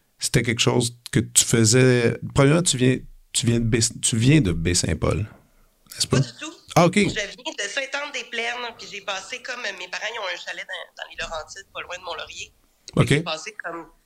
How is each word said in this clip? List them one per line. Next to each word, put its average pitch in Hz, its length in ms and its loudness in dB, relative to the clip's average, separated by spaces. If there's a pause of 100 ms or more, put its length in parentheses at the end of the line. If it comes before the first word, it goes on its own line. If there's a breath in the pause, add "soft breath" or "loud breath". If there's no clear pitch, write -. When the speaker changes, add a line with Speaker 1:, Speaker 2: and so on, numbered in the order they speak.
(180 soft breath)
Speaker 1:
c'était - 260 0
quelque 117 180 0
chose 120 360 2 (140)
que - 80 4
tu - 240 2
faisais. 120 720 4 (160)
Premièrement, 143 300 6
tu 151 140 0
viens, 127 180 4 (380)
tu - 140 -2
viens 117 120 4
de 117 60 0
Baie-, 113 360 0
tu - 140 0
viens 131 240 6
de 92 140 2
Baie-Saint-Paul, 82 640 0 (760)
n'est-ce - 140 -4
pas ? - 140 2
Speaker 2:
Pas - 20 0
du - 160 -6
tout. 311 140 -14 (220)
Speaker 1:
Ah, 170 100 8
OK. 175 120 2
Speaker 2:
Je 202 60 4
viens 165 100 0
de 208 560 -8
Saint-Anne-des-Plaines, 240 1120 -8
puis - 120 -16
j'ai 196 100 -14
passé 202 420 -10
comme, 247 180 -10 (160)
mes 180 120 -12
parents, 185 160 -8 (100)
ils 233 40 -8
ont 185 140 -6
un 175 100 -10
chalet 185 220 -12
dans, - 380 -16
dans - 80 -16
les 160 100 -16
Laurentides, 165 520 -12
pas 170 80 -12
loin 165 160 -12
de 180 60 -18
Mont-Laurier. 165 480 -12 (360)
Fait - 80 -20
que - 60 2
Speaker 1:
OK. - 80 0
Speaker 2:
j'ai 143 120 2
passé 165 320 -10 (100)
comme, 170 220 -12 (200)